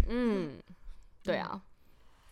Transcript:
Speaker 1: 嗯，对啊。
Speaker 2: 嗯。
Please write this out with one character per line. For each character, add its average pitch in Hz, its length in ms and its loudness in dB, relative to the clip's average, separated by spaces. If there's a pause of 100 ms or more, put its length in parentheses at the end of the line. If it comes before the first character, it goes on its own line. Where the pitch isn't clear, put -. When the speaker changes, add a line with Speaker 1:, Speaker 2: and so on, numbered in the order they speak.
Speaker 1:
嗯， 208 500 0 (640)
对 175 140 2
啊。 82 160 -4
Speaker 2:
嗯。 190 80 -8 (720)